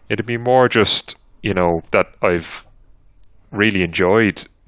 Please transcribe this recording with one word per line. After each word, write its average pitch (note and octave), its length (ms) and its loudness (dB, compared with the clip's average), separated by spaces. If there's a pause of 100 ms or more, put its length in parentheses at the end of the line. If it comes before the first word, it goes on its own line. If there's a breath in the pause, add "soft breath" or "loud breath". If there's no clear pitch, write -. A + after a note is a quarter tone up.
It'd A2 180 -4
be A#2+ 120 -6
more B2 300 2
just, - 480 0 (260)
you G2+ 100 -2
know, E2+ 380 0
that G2 160 2 (160)
I've F2 420 -4 (840)
really G2+ 320 0
enjoyed F#2 640 0 (220)